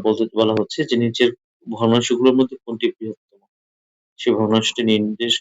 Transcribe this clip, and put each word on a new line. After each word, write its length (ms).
বলতে 320
বলা 200
হচ্ছে 300
যে 120
নিচের 340
ভগ্নাংশগুলোর 720
মধ্যে 200
কোনটি 300
বৃহত্তম, 520
সেই 140
ভগ্নাংশটি 520
নির্দেশ 560